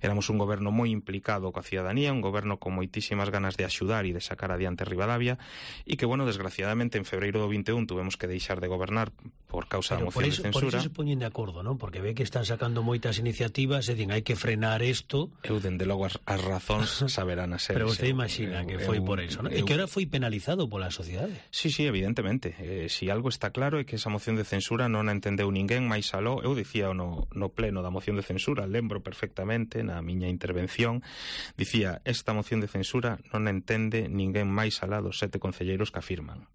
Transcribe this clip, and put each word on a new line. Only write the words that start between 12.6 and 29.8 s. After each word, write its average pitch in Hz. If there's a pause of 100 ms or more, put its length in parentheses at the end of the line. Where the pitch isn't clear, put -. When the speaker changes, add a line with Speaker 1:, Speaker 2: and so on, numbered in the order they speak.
Speaker 2:
moitas 117
iniciativas 120
e 120
din, 101
"Hai 110
que 110
frenar 110
isto." 139
Speaker 1:
Eu, 107
dende 95
logo, 98
as, -
as 98
razóns 95
Speaker 2:
<laughs> 135
Speaker 1:
saberán 90
a -
ser -
Speaker 2:
Pero 113
você 113
Speaker 1:
eu, 131
Speaker 2:
imagina 107
Speaker 1:
eu, 90
Speaker 2:
que 92
foi 92
Speaker 1:
eu, 92
Speaker 2:
por 95
eso, 87
non? 123
E -
Speaker 1:
eu -
Speaker 2:
que -
ahora 190
foi 196
penalizado 135
pola 92
sociedade. 92
Speaker 1:
Sí, -
sí, 147
evidentemente. 101
Eh, 85
si 92
algo 117
está 104
claro 143
é -
que 113
esa 107
moción 110
de 107
censura 113
non 107
a 104
entendeu 101
ninguén, 104
máis 107
aló, 110
eu 135
dicía 98
no, 87
no 98
pleno 101
da 90
moción 101
de -
censura, 101
lembro 104
perfectamente 110